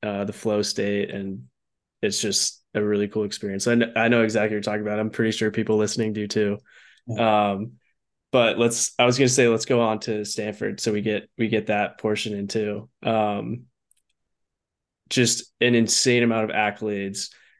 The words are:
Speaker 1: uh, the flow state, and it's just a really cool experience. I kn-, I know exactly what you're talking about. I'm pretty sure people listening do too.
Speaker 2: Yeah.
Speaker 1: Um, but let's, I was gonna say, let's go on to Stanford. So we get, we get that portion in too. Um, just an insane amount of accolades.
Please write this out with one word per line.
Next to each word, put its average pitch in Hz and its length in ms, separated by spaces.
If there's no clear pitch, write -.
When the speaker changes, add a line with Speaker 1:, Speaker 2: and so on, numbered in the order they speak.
Speaker 1:
uh, 101 220
the 101 80
flow 104 280
state, 101 480
and 98 380
it's 101 200
just - 420
a 104 80
really 104 240
cool 104 160
experience. 101 440
I 117 80
kn-, 117 220
I 113 120
know 117 140
exactly 110 260
what - 40
you're 104 80
talking 107 240
about. 107 140
I'm 110 100
pretty 110 220
sure 107 200
people 110 260
listening 107 360
do 104 140
too. 101 300
Speaker 2:
Yeah. 107 460
Speaker 1:
Um, 110 200
but 117 280
let's, 117 400
I 123 60
was 127 120
gonna 135 120
say, 123 180
let's 113 180
go 120 160
on 110 200
to 107 240
Stanford. 104 540
So 107 140
we 104 80
get, 104 360
we 113 100
get 107 200
that 104 300
portion 107 380
in 101 120
too. 107 420
Um, 110 600
just - 420
an 120 140
insane 120 480
amount 113 260
of - 60
accolades. 104 760